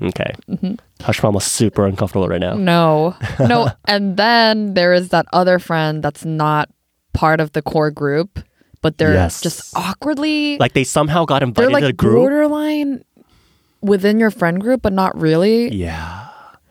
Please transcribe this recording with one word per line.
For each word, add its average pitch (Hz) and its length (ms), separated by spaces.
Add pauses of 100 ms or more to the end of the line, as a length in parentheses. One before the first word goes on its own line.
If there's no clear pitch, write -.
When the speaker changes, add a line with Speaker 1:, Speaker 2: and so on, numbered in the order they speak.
Speaker 1:
Okay. - 320 (160)
Speaker 2:
Mm-hmm. 185 260 (260)
Speaker 1:
Hush - 200
Mama's 101 220
super 107 420
uncomfortable 95 420
right 90 140
now. 90 140
Speaker 2:
No. 170 600 (120)
Speaker 1:
<laughs> - 120
Speaker 2:
No, 233 300 (180)
and 202 300
then 220 560
there 180 200
is 180 160
that 165 240
other 180 260
friend 156 420
that's 147 240
not 151 440 (440)
part 160 260
of 151 120
the 156 100
core 151 300
group, 147 480 (420)
but 160 160
they're 156 160
Speaker 1:
Yes. 87 280
Speaker 2:
just - 340
awkwardly 294 840
Speaker 1:
Like, 254 160
they 135 100
somehow 156 420
got 139 140
Speaker 2:
they're, 135 100
Speaker 1:
invited 233 240
Speaker 2:
like, 285 80
Speaker 1:
to 143 60
the 127 60
group. - 220
Speaker 2:
borderline 294 880 (800)
within 202 380
your 220 120
friend 175 280
group, 240 220
but 202 120
not 190 260
really. 196 540
Speaker 1:
Yeah. 85 500 (480)